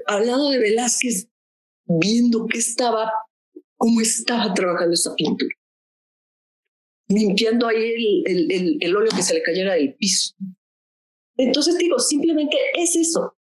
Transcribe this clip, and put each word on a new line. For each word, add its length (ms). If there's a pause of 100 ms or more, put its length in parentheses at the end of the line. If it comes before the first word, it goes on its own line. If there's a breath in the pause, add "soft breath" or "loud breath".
al 180
lado 240
de 80
Velázquez, 720 (560)
viendo 600
qué 100
estaba, 540 (640)
cómo 260
estaba 520
trabajando 400
esa 200
pintura, 400 (1600)
limpiando 580
ahí 240
el, 340
el, 260
el, 280
el 160
óleo 200
que 60
se 140
le 80
cayera 300
del 220
piso. 380 (1040)
Entonces, 400
digo, 220
simplemente 560 (200)
es 200
eso, 400 (120)